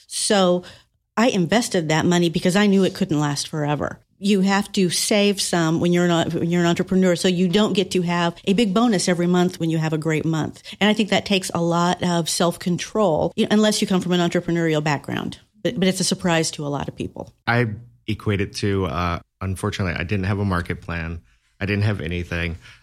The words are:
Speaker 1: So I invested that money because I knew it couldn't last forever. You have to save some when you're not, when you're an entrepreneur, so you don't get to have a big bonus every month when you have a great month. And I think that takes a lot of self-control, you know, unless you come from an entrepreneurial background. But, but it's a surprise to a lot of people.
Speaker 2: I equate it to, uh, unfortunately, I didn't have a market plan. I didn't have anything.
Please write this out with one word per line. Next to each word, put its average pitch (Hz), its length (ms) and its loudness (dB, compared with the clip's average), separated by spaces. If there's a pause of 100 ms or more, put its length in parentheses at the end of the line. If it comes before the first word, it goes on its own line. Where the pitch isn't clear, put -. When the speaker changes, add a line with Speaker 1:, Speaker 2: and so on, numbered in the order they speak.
Speaker 1:
So 180 580 2 (520)
I 226 120 4
invested 185 640 0
that 156 160 2
money 175 240 4
because 180 260 0
I 208 120 6
knew 196 160 4
it - 100 0
couldn't 151 260 -2
last 143 280 -2
forever. 147 520 -4 (220)
You 202 200 2
have 196 300 0
to 180 180 2
save 202 500 0
some 165 400 0
when 175 140 2
you're 175 140 2
not, 165 260 0
when 170 160 -2
you're 175 100 2
an 170 60 2
entrepreneur, 180 500 2
so 190 120 0
you 180 200 2
don't 208 240 2
get 190 200 0
to 180 100 0
have 175 320 0 (100)
a 196 100 0
big 202 200 2
bonus 226 340 2
every 175 200 2
month 180 320 2
when 165 100 0
you 160 80 0
have 156 160 0
a 156 40 -2
great 156 280 -2
month. 156 360 -4 (180)
And 202 100 4
I 214 40 2
think 214 160 0
that 196 140 0
takes 190 300 -2
a 170 80 -2
lot 170 400 0
of 170 260 0
self-control, 175 1080 0
you 220 100 2
know, - 60 -12
unless 214 280 2
you 214 60 0
come 185 140 2
from 175 120 -2
an 180 80 2
entrepreneurial 170 640 0
background. - 540 -4 (240)
But, - 160 -4
but 185 100 2
it's 185 120 -2
a 180 40 -2
surprise 165 480 0
to 147 140 -8
a - 20 -4
lot 143 200 -4
of - 80 -14
people. - 360 -10 (140)
Speaker 2:
I 120 220 2 (380)
equate 104 340 -2
it 98 160 -4
to, 98 300 0
uh, 85 340 -4 (200)
unfortunately, 95 580 -4
I - 60 -4
didn't 95 220 -4
have 101 120 -2
a 104 60 -2
market 87 380 -2
plan. 82 400 -8 (380)
I 98 60 -2
didn't 101 180 0
have 107 160 0
anything. 85 560 -6 (260)